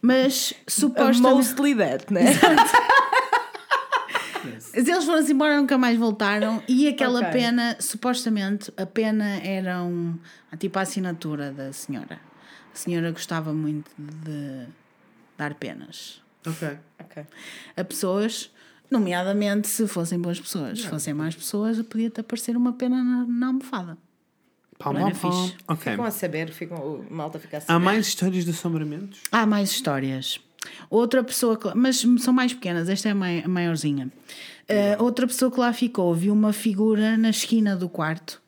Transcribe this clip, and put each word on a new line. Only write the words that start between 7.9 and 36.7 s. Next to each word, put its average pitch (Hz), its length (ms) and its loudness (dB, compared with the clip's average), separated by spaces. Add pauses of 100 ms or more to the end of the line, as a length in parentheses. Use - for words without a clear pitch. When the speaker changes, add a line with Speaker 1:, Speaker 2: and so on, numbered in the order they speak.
Speaker 1:
a 190 100 -6
pena 220 400 0 (180)
era 185 380 -4
um, 170 340 -4 (420)
tipo, 190 200 -4
a 190 40 0
assinatura 165 680 -6
da 135 200 -12
senhora. 95 480 -10 (520)
A - 40 -18
senhora 170 340 -4
gostava 160 420 -6
muito 151 460 -4
de 147 680 -12 (720)
dar 147 180 -8
penas - 680 -14 (260)
Speaker 3:
Ok. 160 220 -6 (320)
Speaker 2:
Ok. 151 240 -18 (520)
Speaker 1:
a 185 80 -4
pessoas, 202 680 -4 (400)
nomeadamente 202 800 0
se 220 200 -2
fossem 175 320 -4
boas 175 200 -4
pessoas. 156 380 -8
Se 233 60 -8
Speaker 3:
Não. 196 80 -8
Speaker 1:
fossem 151 200 -6
más 156 220 -4
pessoas, 214 480 -4
podia-te 226 380 -4
aparecer 233 360 -6
uma 240 160 2
pena 254 300 0
na, 247 240 0
na 240 220 -2
almofada. 233 500 -6 (800)
Speaker 3:
Pam, 143 140 -4
Speaker 1:
Não 143 160 -2
era - 80 2
Speaker 3:
pam, 180 140 -2
pam. 180 180 0
Speaker 1:
fixe. 180 80 -10 (100)
Speaker 3:
Ok. 156 260 -4
Speaker 2:
Ficam 240 120 -2
a 220 80 -2
saber, 160 400 -6
ficam, 170 260 -12
o 147 340 -10
malta 160 280 -8
fica - 160 -14
a - 20 -6
Speaker 3:
Há - 40 -8
Speaker 2:
saber. 170 220 4
Speaker 3:
mais 208 220 2
histórias 185 380 0
de 170 80 -2
assombramentos? 165 680 -6 (120)
Speaker 1:
Há 226 120 2
mais 208 280 2
histórias. 135 680 -4 (500)
Outra 240 340 2
pessoa 233 320 0
que, 208 180 -6
mas 254 300 2 (160)
são 254 140 2
mais 254 180 2
pequenas, 170 360 -4
esta 196 200 0
é 208 40 2
a - 20 0
mai-, 180 300 -2
a 160 40 -2
maiorzinha. 156 600 -2 (580)
Eh, 202 220 2
Speaker 3:
Legal. 208 140 2
Speaker 1:
outra 247 220 0
pessoa 254 240 0
que 254 80 -4
lá 240 140 2
ficou 208 420 0
viu 185 180 0
uma 214 200 4
figura 214 640 2